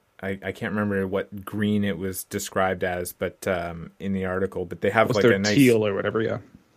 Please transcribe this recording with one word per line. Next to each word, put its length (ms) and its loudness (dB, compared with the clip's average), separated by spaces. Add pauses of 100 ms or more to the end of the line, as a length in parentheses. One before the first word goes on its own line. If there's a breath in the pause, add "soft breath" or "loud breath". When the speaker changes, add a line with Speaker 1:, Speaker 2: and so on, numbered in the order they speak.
(220)
Speaker 1:
I, 200 -6
I 100 -6
can't 220 -6
remember 320 0
what 380 -6
green 400 0
it 120 -2
was 280 -6
described 600 -2
as, 280 -4
but, 360 -6
um, 500 -4
in 140 -6
the 140 -2
article, 400 -4
but 160 -12
they 80 2
have, 180 6
Speaker 2:
Was 80 2
Speaker 1:
like, 60 4
Speaker 2:
their 100 8
Speaker 1:
a 60 2
nice 160 2
Speaker 2:
teal 320 6
or 80 0
whatever, 260 -2
yeah. 180 -2 (380)